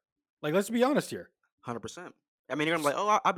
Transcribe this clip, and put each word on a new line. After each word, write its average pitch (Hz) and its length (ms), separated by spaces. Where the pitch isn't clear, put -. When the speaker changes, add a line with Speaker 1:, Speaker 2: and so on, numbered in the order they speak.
Speaker 1:
Like, 151 140
let's 196 160
be 233 120
honest 269 280
here. 95 200
Speaker 2:
Hundred 117 200
percent. 165 340
I 127 40
mean, 151 120
you're 165 120
gonna 147 100
be 139 60
like, 190 100
"Oh, 208 40
I, 214 120
I, 190 80